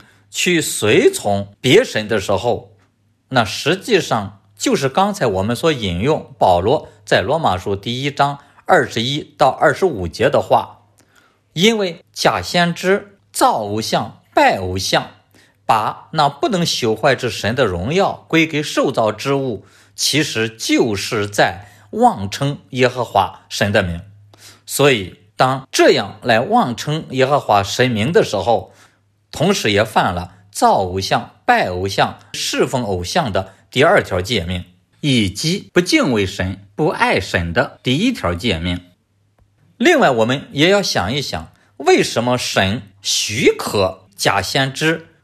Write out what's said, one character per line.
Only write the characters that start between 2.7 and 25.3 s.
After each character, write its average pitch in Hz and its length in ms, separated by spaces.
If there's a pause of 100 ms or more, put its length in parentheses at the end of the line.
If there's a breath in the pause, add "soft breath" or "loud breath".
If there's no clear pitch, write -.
那 127 140
实 - 320
际 208 240
上 104 420 (160)
就 262 180
是 139 120
刚 196 260
才 165 120
我 95 180
们 117 120
所 165 160
引 98 300
用 139 360
保 92 220
罗 120 300 (160 loud breath)
在 113 160
罗 131 180
马 104 180
书 98 180
第 120 280
一 143 80
章 143 280 (260 soft breath)
二 160 200
十 113 160
一 139 360
到 139 120
二 151 240
十 196 120
五 104 220
节 110 220
的 131 120
话， - 460 (680 soft breath)
因 214 240
为 180 260 (100)
假 110 280
先 175 320
知 196 440 (140)
造 247 260
偶 107 240
像、 117 400 (120)
拜 226 260
偶 92 180
像， 139 340 (540 soft breath)
把 113 480
那 151 160
不 - 180
能 185 160
朽 110 320
坏 131 200
之 - 140
神 104 240
的 135 120
荣 92 280
耀 185 360
归 160 180
给 147 160
受 190 300
造 113 180
之 135 220
物， 131 320 (280 soft breath)
其 - 300
实 113 240
就 120 480
是 104 320
在 101 400 (240 loud breath)
妄 208 380
称 143 300 (100)
耶 123 180
和 120 160
华 92 460
神 104 240
的 104 100
名。 85 180 (640 loud breath)
所 139 240
以 98 300 (160)